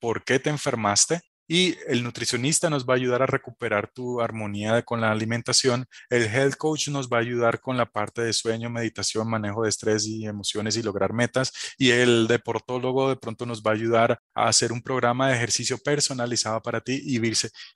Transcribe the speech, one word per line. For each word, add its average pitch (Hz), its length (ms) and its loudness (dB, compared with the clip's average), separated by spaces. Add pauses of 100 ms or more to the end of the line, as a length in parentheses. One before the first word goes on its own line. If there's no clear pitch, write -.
por 110 240 -2
qué 127 140 2
te 151 100 -4
enfermaste", 127 720 0 (260)
y 180 300 2 (120)
el 123 160 0
nutricionista 123 640 -2
nos 131 180 -2
va 127 60 4
a - 20 4
ayudar 127 260 2
a 131 40 2
recuperar 113 640 -2
tu 123 300 -6
armonía 107 500 -4
de, 120 120 2
con 117 160 -2
la 110 100 2
alimentación, 120 720 0 (240)
el 120 140 4
health 135 340 2
coach 156 320 -2
nos 139 200 -4
va 120 100 2
a - 20 2
ayudar 117 400 0
con 131 160 -6
la 117 100 2
parte 104 360 -6
de 113 100 0
sueño, 113 380 -2
meditación, 113 580 -4
manejo 110 360 -2
de 107 40 2
estrés 107 380 0
y 110 200 -6
emociones 104 500 -4
y 117 60 -2
lograr 98 300 0
metas, 120 400 0 (240)
y 127 140 4
el 120 380 6
deportólogo 127 840 0
de 131 60 0
pronto 117 280 -8
nos 113 180 -8
va 110 100 2
a - 20 2
ayudar 113 460 4 (120)
a 110 140 2
hacer 113 260 2
un 120 80 -4
programa 127 480 2
de 131 60 4
ejercicio 120 420 -2
personalizado 120 840 -2
para 113 180 -4
ti 135 240 -4
y 127 140 0
vice-, 113 320 0 (260)